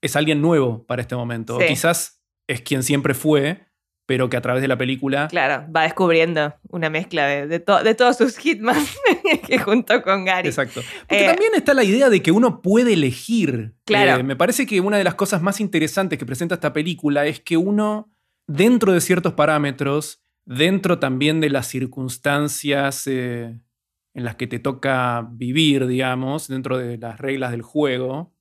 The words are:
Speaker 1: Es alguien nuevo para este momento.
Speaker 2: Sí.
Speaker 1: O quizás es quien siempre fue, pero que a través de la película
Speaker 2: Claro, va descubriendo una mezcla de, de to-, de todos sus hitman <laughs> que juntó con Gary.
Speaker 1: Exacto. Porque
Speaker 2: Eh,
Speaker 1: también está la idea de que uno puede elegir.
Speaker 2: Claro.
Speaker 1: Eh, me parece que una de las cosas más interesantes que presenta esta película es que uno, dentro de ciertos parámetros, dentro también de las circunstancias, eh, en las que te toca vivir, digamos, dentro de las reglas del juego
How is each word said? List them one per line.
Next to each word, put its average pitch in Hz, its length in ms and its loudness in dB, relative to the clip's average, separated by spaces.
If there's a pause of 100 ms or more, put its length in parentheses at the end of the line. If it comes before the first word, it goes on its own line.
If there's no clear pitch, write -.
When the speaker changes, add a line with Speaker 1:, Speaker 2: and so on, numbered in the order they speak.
Speaker 1:
Es 139 140 -4
alguien 151 260 2
nuevo 135 460 2
para 120 160 -4
este 123 120 -8
momento. 120 440 -8
Speaker 2:
Sí. 180 60 -2
Speaker 1:
O - 20 0
quizás 160 560 -2 (240)
es 123 140 -6
quien 135 200 -4
siempre 139 320 0
fue, 151 520 0 (420)
pero 127 220 0
que 123 80 -2
a - 40 -2
través 123 220 -2
de 135 60 -2
la 127 80 2
película 135 500 -2
Speaker 2:
Claro, 147 440 -2
va 160 120 2
descubriendo 165 720 2 (140)
una 160 200 -4
mezcla 156 380 -2
de, 143 180 -2
de 165 140 -4
to-, 202 240 4
de 220 100 4
todos 240 240 4
sus 233 200 2
hitman 240 400 0 (360)
<laughs> - 340 0
que 254 120 2
juntó 226 420 2
con 190 240 0
Gary. 185 220 0
Speaker 1:
Exacto. 127 340 -4 (260)
Porque 202 180 2
Speaker 2:
Eh, - 20 4
Speaker 1:
también 403 280 2
está 285 200 4
la 254 80 4
idea 240 260 4
de 190 140 4
que 160 80 2
uno 220 320 4
puede 226 300 4
elegir. 139 840 -2 (100)
Speaker 2:
Claro. 196 340 4
Speaker 1:
Eh, 127 40 -2
me 135 120 -2
parece 220 300 2
que 190 160 0
una 208 160 0
de 196 60 2
las 175 120 2
cosas 190 280 0
más 196 160 -2
interesantes 165 580 -2
que 127 80 -8
presenta 165 300 -4
esta 165 180 -4
película 151 540 -2
es 143 120 -4
que - 180 -4
uno, 208 520 -2 (380)
dentro 196 460 4
de 170 80 4
ciertos 175 320 0
parámetros, 147 880 0 (220)
dentro 175 520 0
también 143 420 0
de 151 120 2
las 131 160 -2
circunstancias, 139 1400 -2
eh, 120 520 -6 (540)
en 127 100 -10
las 113 120 -6
que 127 120 -8
te 120 100 -8
toca 127 760 -2
vivir, 131 540 2
digamos, 131 640 -2
dentro 131 320 -4
de 120 180 -6
las 113 220 -12
reglas 135 320 -4
del 117 100 -6
juego 131 800 -4